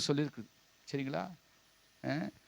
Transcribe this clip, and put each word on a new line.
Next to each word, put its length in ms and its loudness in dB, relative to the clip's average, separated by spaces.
சொல்லியிருக்கு, 380 2
சரிங்களா? 360 -2
அஹ், 260 -2